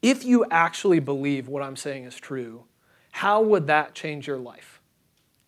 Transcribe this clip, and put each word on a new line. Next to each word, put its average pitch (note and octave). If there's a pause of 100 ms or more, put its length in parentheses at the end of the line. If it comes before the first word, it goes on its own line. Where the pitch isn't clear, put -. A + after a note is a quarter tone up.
if B3+
you B3
actually E3
believe C#3
what C#3
I'm C3+
saying C3+
is B2
true, A#2+ (480)
how G#3
would G3+
that D3+
change D3
your C#3
life? - (680)